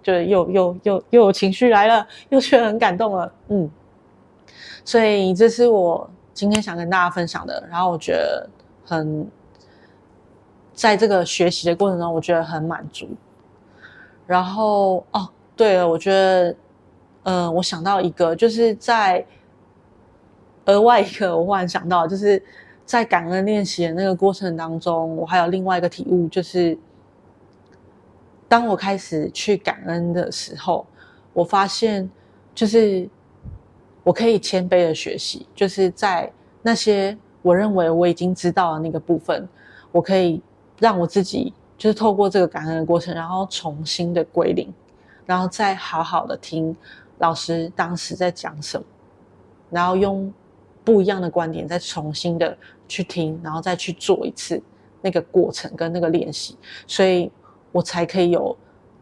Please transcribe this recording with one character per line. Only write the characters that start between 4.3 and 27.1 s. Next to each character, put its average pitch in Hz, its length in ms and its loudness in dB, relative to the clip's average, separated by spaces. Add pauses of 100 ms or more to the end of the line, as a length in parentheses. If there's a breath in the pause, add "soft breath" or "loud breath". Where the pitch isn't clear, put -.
所 226 180 2
以 202 320 2
这 220 160 6
是 233 180 4
我 185 420 2 (240)
今 202 180 -2
天 214 100 2
想 196 140 -8
跟 170 140 -6
大 185 120 2
家 175 80 2
分 175 160 -2
享 165 220 -8
的， - 240 -8
然 170 80 -4
后 185 100 0
我 170 80 -2
觉 - 140 -6
得 - 380 -2 (340)
很， 156 420 -4 (1500 soft breath)
在 214 240 2
这 220 100 4
个 190 180 2
学 175 240 0
习 170 200 -2
的 170 60 0
过 202 140 2
程 180 80 -2
中， 170 160 -4
我 165 60 -2
觉 175 140 -2
得 165 100 2
很 156 180 -8
满 156 280 -8
足。 - 180 -16 (1200 loud breath)
然 180 160 2
后， 196 680 0
哦， 196 180 -4 (260)
对 214 220 4
了， 180 100 2
我 165 100 2
觉 190 140 -2
得， 190 440 4 (680)
呃， 180 280 0
我 175 120 2
想 175 180 -6
到 190 200 0
一 180 100 0
个， 170 240 0
就 226 140 4
是 226 260 2
在， 214 500 2 (1400 soft breath)
额 202 140 4
外 233 220 6
一 196 120 -2
个， 180 220 -2
我 165 100 0
忽 196 100 0
然 180 120 -2
想 175 220 -6
到， 170 180 2
就 190 80 -4
是 196 260 2 (440 loud breath)
在 233 180 0
感 170 240 0
恩 185 160 -2
练 208 220 0
习 170 220 -2
的 160 60 -6
那 180 100 -2
个 190 100 2
过 196 180 4
程 185 240 -6
当 165 240 -8
中， 165 380 -4
我 165 80 -6
还 175 140 0
有 170 80 2
另 185 180 -2
外 185 140 0
一 - 20 -4
个 175 80 0
体 - 180 -10
悟， 175 200 2
就 175 160 -4
是 170 340 0 (1700)